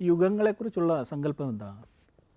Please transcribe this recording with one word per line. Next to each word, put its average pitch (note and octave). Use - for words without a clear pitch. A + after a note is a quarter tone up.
യുഗങ്ങളെക്കുറിച്ചുള്ള F#3
സങ്കല്പം C#3+
എന്താണ്? G#2